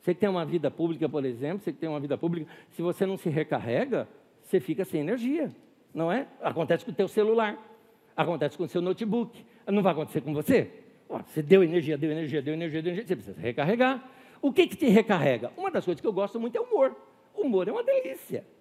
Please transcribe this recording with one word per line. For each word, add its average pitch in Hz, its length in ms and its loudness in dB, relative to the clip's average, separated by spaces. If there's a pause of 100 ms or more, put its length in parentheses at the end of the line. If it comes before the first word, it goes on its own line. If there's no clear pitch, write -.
Você 180 140 0
que 170 60 -6
tem 208 80 2
uma 180 160 0
vida 151 260 -2
pública, 160 380 -2
por 139 160 -2
exemplo, 135 400 -4
você 165 80 -4
que 135 60 -10
tem 165 100 -6
uma 147 100 -4
vida 143 180 -4
pública, 170 340 -4 (200)
se - 120 -10
você 175 240 0
não 190 100 -4
se - 120 -6
recarrega, 151 760 -2 (360)
você - 180 0
fica 170 240 -4
sem 165 160 -4
energia, 247 500 -2 (420)
não 165 180 -2
é? 254 160 -2 (140)
Acontece 160 440 0
com 240 60 -10
o 175 40 -8
teu 190 140 0
celular, 214 500 2 (580)
acontece 151 400 0
com 180 80 -4
o 147 40 -6
seu 180 120 -2
notebook. 220 640 -2 (220)
Não 202 160 2
vai 180 100 4
acontecer 151 280 -4
com 156 120 -6
você? 156 380 2 (380)
Ó, - 140 -6
você - 200 -6
deu 190 200 8
energia, 160 360 0
deu 156 120 -2
energia, 156 300 -2
deu 143 140 -4
energia, 160 260 -4
deu 170 120 -2
energia, 175 140 -6
você 175 100 -2
precisa 98 240 -14
recarregar. 226 720 0 (300)
O 269 120 0
que 339 140 6
que - 100 -10
te 302 100 0
recarrega? 165 680 4
Uma 381 140 -4
das 254 140 -2
coisas 175 160 -2
que - 60 -2
eu 220 60 2
gosto 196 260 -2
muito 233 180 -6
é 427 40 -2
humor. 330 340 2 (400)
Humor 202 340 0
é 233 40 -4
uma 466 100 -4
delícia. 523 640 -2 (140)